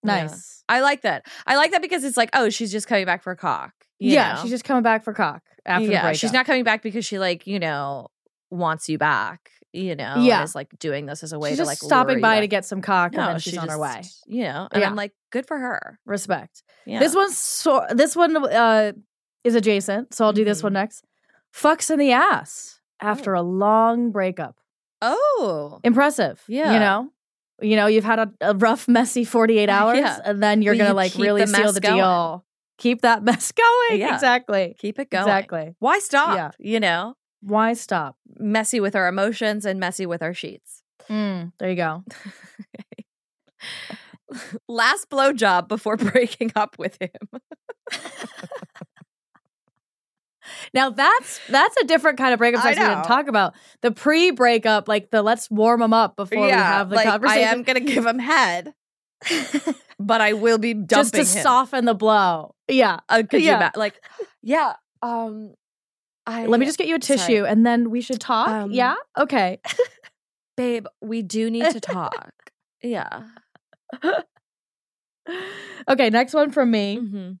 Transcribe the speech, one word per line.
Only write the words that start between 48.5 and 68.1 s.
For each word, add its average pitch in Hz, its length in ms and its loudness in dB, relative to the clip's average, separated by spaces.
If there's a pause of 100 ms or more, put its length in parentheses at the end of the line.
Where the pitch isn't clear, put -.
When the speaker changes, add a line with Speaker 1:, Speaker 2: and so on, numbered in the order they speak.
Speaker 2:
Now 262 160 4
that's, 277 580 2
that's 277 300 4
a 480 80 2
different 302 320 2
kind 254 160 2
of 240 40 0
breakup 240 280 2
Speaker 1:
I 277 80 4
Speaker 2:
sex 302 60 -2
we 403 60 4
didn't 196 180 2
Speaker 1:
know. 165 40 -4
Speaker 2:
talk 277 200 2
about. 208 260 0 (280)
The 240 100 2
pre-breakup, 240 960 2
like, 202 200 -2
the 220 120 2
let's 226 280 0
warm 226 320 2
'em 226 120 2
up 226 240 2
before 202 240 -4
we 208 80 4
Speaker 1:
Yeah, 247 140 4
Speaker 2:
have 196 260 2
the 202 80 -2
Speaker 1:
like, 220 100 4
Speaker 2:
conversation. 214 400 2
Speaker 1:
I 226 40 2
am 240 120 -2
gonna 254 160 0
give 247 260 0
him 233 140 0
head, 202 540 0 (480)
Speaker 2:
<laughs> - 800 -6
Speaker 1:
but 214 200 0
I 214 140 4
will 226 240 2
be 226 160 0
dumping 208 140 -6 (100)
Speaker 2:
Just 262 160 2
to - 60 2
Speaker 1:
him. 294 60 4 (180)
Speaker 2:
soften 254 420 2
the 233 80 4
blow. 196 640 2 (120)
Yeah. 226 400 2
Speaker 1:
Uh, 226 220 4
could 294 120 4
Speaker 2:
Yeah. 311 100 6
Speaker 1:
you 262 60 6
ima-, 170 180 2
like, 214 260 -4 (400)
yeah. 254 320 0 (280)
Um, 220 520 -8 (720)
I 226 200 -6
Speaker 2:
Let 226 140 4
me 269 60 4
just 311 120 -4
get 339 100 -2
you 330 100 0
a 254 40 -2
Speaker 1:
sorry. 277 180 0
Speaker 2:
tissue 202 260 2
and 220 200 4
then 240 240 2
we 240 120 -4
should 233 180 -6